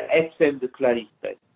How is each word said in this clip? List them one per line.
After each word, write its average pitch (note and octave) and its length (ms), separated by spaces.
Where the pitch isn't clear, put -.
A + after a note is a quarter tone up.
Etzem D#3 480
de B2+ 80
Klal B2 320
Israël. - 380